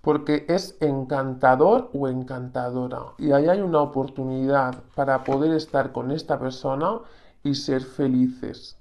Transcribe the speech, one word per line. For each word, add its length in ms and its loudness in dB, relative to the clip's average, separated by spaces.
Porque 480 0
es 320 -2
encantador 1120 2
o 140 -2
encantadora. 1080 -6
Y 120 0
ahí 180 6
hay 120 4
una 220 2
oportunidad 1000 -2
para 260 2
poder 320 2
estar 380 -2
con 180 -4
esta 300 -2
persona 580 -4
y 100 0
ser 280 -2
felices. 1000 -2